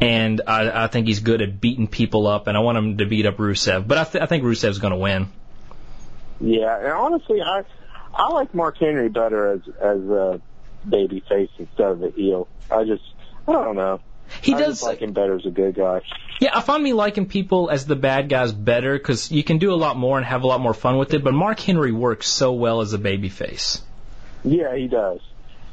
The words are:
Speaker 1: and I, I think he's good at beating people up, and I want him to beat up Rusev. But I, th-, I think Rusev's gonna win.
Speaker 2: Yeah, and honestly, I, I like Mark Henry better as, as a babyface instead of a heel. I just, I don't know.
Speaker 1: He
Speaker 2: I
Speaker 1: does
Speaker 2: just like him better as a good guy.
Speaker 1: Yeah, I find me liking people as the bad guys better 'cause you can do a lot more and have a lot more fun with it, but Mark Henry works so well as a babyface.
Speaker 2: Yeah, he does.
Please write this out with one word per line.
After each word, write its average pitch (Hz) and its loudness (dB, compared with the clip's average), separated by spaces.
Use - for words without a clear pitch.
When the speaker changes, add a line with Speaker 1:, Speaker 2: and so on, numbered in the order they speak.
Speaker 1:
and 113 4
I, 110 2
I - 2
think 117 0
he's 107 2
good 113 4
at 98 -4
beating 120 2
people 107 2
up, 104 2
and 104 0
I 104 4
want 117 2
him 107 0
to 104 2
beat 107 2
up 98 0
Rusev. 98 0
But 139 4
I, 160 2
th-, 156 -2
I 160 0
think 151 0
Rusev's 110 2
gonna 98 0
win. 95 0
Speaker 2:
Yeah, 113 2
and 110 -4
honestly, 220 0
I, 190 -2
I 208 2
like 294 0
Mark 165 0
Henry 147 2
better 107 2
as, 95 -2
as 104 2
a 95 2
babyface 202 0
instead 95 0
of 90 0
a 90 -2
heel. 95 0
I 110 2
just, 107 -2
I 294 2
don't 254 0
know. 190 0
Speaker 1:
He - 2
Speaker 2:
I 285 0
Speaker 1:
does 302 2
Speaker 2:
just - -8
like 113 -2
him 107 -4
better 98 2
as 90 -8
a 95 -4
good 95 0
guy. 92 0
Speaker 1:
Yeah, 262 2
I 226 2
find 302 2
me 277 2
liking 208 0
people 185 0
as 135 0
the 143 0
bad 135 0
guys 127 2
better 120 2
'cause 131 -2
you 147 2
can 160 2
do 190 4
a - 2
lot 147 0
more 127 2
and 131 0
have 127 -2
a - 4
lot 127 4
more 120 2
fun 127 2
with 135 2
it, 151 2
but 135 4
Mark 196 2
Henry 156 2
works 117 0
so 127 2
well 117 2
as 107 -2
a 104 -2
babyface. - -4
Speaker 2:
Yeah, 143 2
he 131 -2
does. 107 0